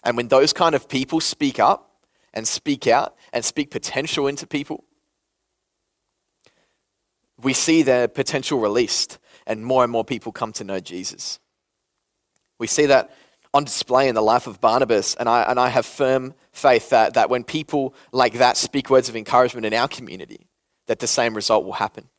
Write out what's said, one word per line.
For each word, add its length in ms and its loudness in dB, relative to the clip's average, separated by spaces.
And 140 0
when 100 -2
those 260 4
kind 220 2
of 140 -2
people 320 -2
speak 400 -4
up 420 0
and 140 -6
speak 400 -4
out 260 2
and 120 -4
speak 260 -6
potential 560 -4
into 220 -6
people, 340 -8
we 120 -2
see 300 2
their 260 2
potential 500 -4
released 600 -2
and 180 -6
more 200 2
and 80 -2
more 120 -2
people 280 -8
come 220 -8
to 100 -12
know 160 -6
Jesus. 580 -12
We 80 -6
see 200 2
that 260 4
on 100 2
display 440 0
in 60 0
the 80 2
life 240 2
of 160 -8
Barnabas, 520 2
and 140 -4
I, 140 4
and 180 0
I 80 4
have 160 0
firm 480 -2
faith 360 2
that, 240 4
that 160 2
when 160 -2
people 500 -6
like 280 2
that 180 4
speak 320 -4
words 220 4
of 40 -14
encouragement 520 0
in 80 0
our 140 0
community, 580 -16
that 140 -4
the 60 -4
same 280 0
result 320 0
will 80 -10
happen. 340 -8